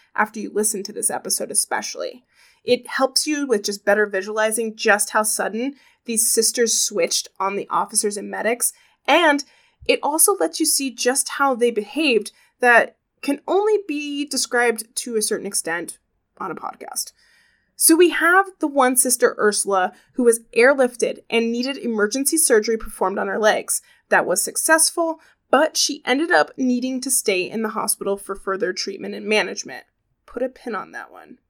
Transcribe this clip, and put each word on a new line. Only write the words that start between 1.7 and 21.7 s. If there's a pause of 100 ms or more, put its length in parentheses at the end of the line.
It
helps
you
with
just
better
visualizing
just
how
sudden (320)
these
sisters
switched (100)
on
the
officers
and
medics, (340)
and (420)
it
also
lets
you
see
just
how
they
behaved (280)
that (240)
can
only
be
described (120)
to
a
certain
extent (400)
on
a
podcast. (640)
So
we
have (140)
the
one
sister,
Ursula, (200)
who
was (160)
airlifted (100)
and
needed